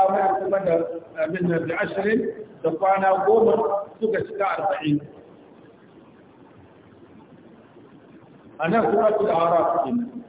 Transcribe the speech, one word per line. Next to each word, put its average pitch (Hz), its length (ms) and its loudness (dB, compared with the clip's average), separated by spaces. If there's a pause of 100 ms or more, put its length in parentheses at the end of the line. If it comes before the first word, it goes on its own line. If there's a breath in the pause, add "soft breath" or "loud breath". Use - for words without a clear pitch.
mai 196 300 0
kuma 196 200 0
da 170 160 2 (480)
abin 175 240 -2
nan 165 200 0
bi 165 60 -4
ashrin 208 480 -2 (420)
da 160 80 0
kwana 190 540 2
goma 214 300 6 (440)
suka 220 240 0
cika 202 240 -4
arba'in. 156 520 -2 (3500)
A 160 100 -2
nan 220 140 2
suratul 208 460 2
Araf 165 540 2
kenan. 233 460 -4